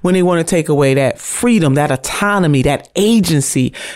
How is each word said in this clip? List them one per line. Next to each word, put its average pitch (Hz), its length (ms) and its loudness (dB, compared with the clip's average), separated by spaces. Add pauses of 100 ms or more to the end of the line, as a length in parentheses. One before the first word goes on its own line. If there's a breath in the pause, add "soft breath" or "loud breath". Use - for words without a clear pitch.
when 185 120 0
they 185 80 2
wanna 175 220 0
take 165 240 -2
away 139 260 2
that 135 240 0
freedom, 196 560 0
that 143 160 0
autonomy, 160 720 0
that 139 320 -2
agency 170 800 0 (240 loud breath)